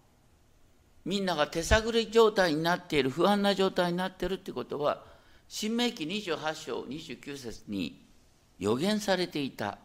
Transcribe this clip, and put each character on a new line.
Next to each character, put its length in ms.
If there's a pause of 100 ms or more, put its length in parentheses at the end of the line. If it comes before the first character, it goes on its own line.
(1040)
み 160
ん 60
な 100
が 100
手 160
探 300
り 180
状 220
態 220
に 80
な 160
っ 80
て 120
い 40
る、 80
不 180
安 140
な 120
状 160
態 220
に 60
な 100
っ 40
て 120
い 60
る 40
っ 40
て 140
こ 120
と 160
は、 240 (440)
申 280
命 160
記 140
二 160
十 120
八 200
章 340
二 100
十 180
九 200
節 320
に 340 (560)
予 180
言 240
さ 160
れ 100
て 160
い 80
た、 340